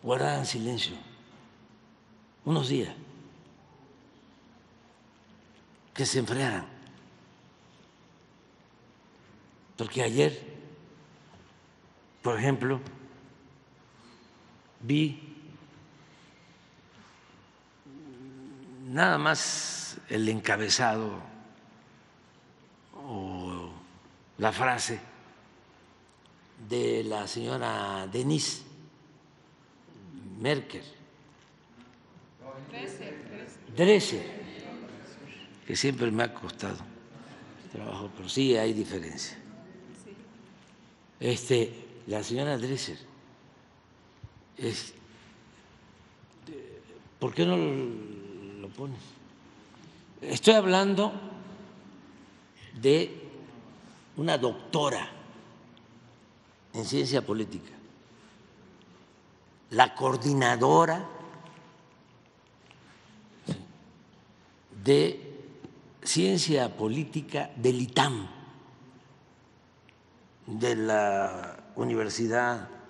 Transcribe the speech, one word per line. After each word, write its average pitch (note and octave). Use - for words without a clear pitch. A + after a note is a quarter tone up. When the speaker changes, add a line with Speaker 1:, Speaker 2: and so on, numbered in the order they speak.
Speaker 1:
guardaran C#3
silencio A#2
unos D3+
días, C3
que C#3
se B2+
enfriaran. A#2
Porque A2+
ayer, C3
por A#2
ejemplo, B2+
vi C#3+
nada D#3
más -
el A2
encabezado A2
o F#2
la G#2+
frase A#2+
de A#2
la G#2+
señora A2
Denise B2+
Merkel. C3
Speaker 2:
Dresser, G3
Dresser. -
Speaker 1:
Dresser, -
que -
siempre B2
me A2+
ha A2+
costado F#2+
trabajo, G#2
pero F#2
sí C3
hay A2
diferencia. F2
Este, -
la G#2
señora C3
Dresser, B2
es, -
¿por C3
qué E3+
no F3+
lo, G#2+
lo G2+
pones? B2+
Estoy -
hablando G3
de C#3+
una D#3
doctora B2
en A2+
ciencia C3+
política, G#2+
la B2
coordinadora C3+
de C#3+
ciencia D#3
política C#3
del B2
itam, B2
de A2
la G2+
universidad A2+